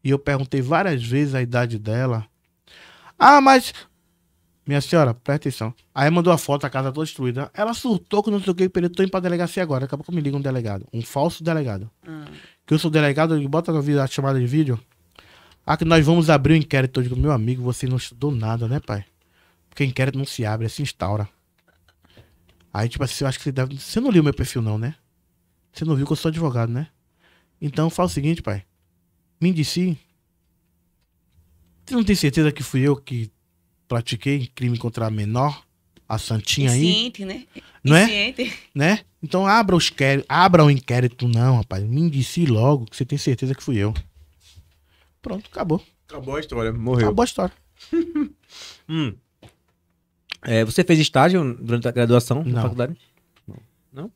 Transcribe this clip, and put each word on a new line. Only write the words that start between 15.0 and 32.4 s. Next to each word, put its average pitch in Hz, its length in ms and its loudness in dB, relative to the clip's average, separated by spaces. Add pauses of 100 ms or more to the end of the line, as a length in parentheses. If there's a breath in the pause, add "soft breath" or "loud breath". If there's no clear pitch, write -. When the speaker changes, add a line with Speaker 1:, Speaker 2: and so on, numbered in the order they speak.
Speaker 1:
"Ah, 151 100 0
que 165 100 -4
nós 160 200 6
vamos 165 240 4
abrir 147 240 6
o 165 40 6
inquérito." 131 420 0
Eu 127 40 0
digo, 123 120 -4
"Meu 139 160 0
amigo, 123 320 -2
você 123 240 -4
não 127 100 0
estudou 123 340 -6
nada, 113 360 -2
né, 123 120 -2
pai? 101 240 -8 (680)
Porque - 140 -4
inquérito 131 340 -2
não 139 80 -4
se 117 200 -6
abre, 110 220 -2
é - 20 -4
se - 140 -8
instaura." 104 440 -4 (1500 soft breath)
Aí, 107 140 -2
tipo 135 160 -6
assim, 127 200 -6
"Eu 139 60 0
acho - 100 -6
que - 60 -18
você 143 60 -4
deve, 131 260 -4
você - 220 -4
não 269 120 0
leu 170 120 6
meu 143 100 2
perfil 127 280 -4
não, 107 160 -2
né? 123 180 -6 (760)
Você - 120 -8
não 160 100 0
viu 139 100 0
que - 60 -4
eu 156 60 2
sou 165 120 -2
advogado, 127 420 -2
né? 143 160 -6 (720)
Então, 156 300 -2
fala 175 180 0
o 175 40 -4
seguinte, 156 300 -2
pai. 101 220 -6 (760)
Me 175 80 2
indicie. 170 480 -2 (1900)
Você 262 100 -8
não 233 80 2
tem 196 120 4
certeza 151 360 2